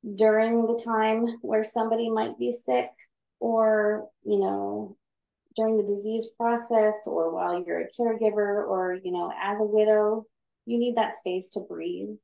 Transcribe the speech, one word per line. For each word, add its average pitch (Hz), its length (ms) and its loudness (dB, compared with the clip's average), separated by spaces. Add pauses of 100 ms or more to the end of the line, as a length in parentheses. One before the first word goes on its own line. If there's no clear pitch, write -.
(140)
during 220 540 4
the 233 160 -2
time 226 580 0
where 220 220 0
somebody 226 460 0
might 220 280 -2
be 240 140 -2
sick - 380 -2 (500)
or, 214 680 2 (160)
you 208 160 2
know, 202 560 -4 (600)
during 220 220 2
the 208 60 2
disease 208 440 -4 (100)
process 226 720 2
or 165 260 -2
while 180 320 -2
you're 170 160 -4
a - 60 -6 (120)
caregiver 214 680 0
or, 185 360 -2
you 180 80 -4
know, 175 200 -4 (100)
as 208 180 -4
a 220 60 0
widow, 214 600 4 (400)
you 233 120 -2
need 240 200 0
that - 180 0
space 185 360 -6
to 196 100 -6
breathe. 180 480 -8 (140)